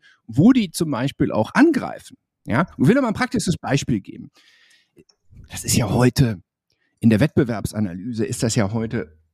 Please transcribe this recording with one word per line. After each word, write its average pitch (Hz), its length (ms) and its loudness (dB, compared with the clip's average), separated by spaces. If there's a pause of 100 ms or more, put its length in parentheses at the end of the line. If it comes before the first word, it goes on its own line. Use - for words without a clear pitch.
(280)
wo 151 240 4
die 226 180 2
zum 160 220 -6
Beispiel 143 400 -4
auch 110 240 -2
angreifen. 190 600 0 (280)
Ja? 123 220 0 (100)
Und - 60 0
ich 127 40 4
will 202 60 6
noch 277 80 2
mal 254 60 -2
ein 208 80 -4
praktisches 226 420 -4
Beispiel 120 420 -2
geben. - 300 -18 (1200)
Das - 140 -14
ist 120 120 -2
ja 113 140 0
heute, 117 540 2 (560)
in 113 100 4
der 110 100 4
Wettbewerbsanalyse 107 1080 -2
ist - 180 -6
das 113 100 0
ja 101 200 0
heute 113 440 -6 (160)